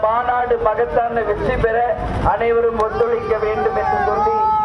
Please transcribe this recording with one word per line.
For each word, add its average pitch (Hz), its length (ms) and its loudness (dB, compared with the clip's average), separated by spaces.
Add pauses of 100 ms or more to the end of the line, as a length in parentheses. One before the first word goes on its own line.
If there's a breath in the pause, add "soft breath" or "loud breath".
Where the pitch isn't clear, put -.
மாநாடு 240 560 0
மகத்தான 233 640 0
வெற்றி 208 400 -2
பெற 226 340 0 (300)
அனைவரும் 226 540 2
ஒத்துழைக்க 220 580 0
வேண்டும் 302 380 0
என்று 403 300 0
சொல்லி, 427 320 2 (280)